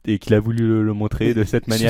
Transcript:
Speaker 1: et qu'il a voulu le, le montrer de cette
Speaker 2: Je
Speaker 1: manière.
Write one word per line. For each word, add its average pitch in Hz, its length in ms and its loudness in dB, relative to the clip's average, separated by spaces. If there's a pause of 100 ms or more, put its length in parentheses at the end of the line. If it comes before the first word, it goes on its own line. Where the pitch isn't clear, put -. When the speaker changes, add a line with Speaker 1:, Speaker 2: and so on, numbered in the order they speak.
Speaker 1:
et 107 120 0
qu'il - 160 2
a 107 40 4
voulu 113 280 -2
le, 110 160 2
le 107 100 0
montrer 107 400 -2
de 110 100 0
cette 117 220 -2
Speaker 2:
Je - 60 -8
Speaker 1:
manière. 113 180 2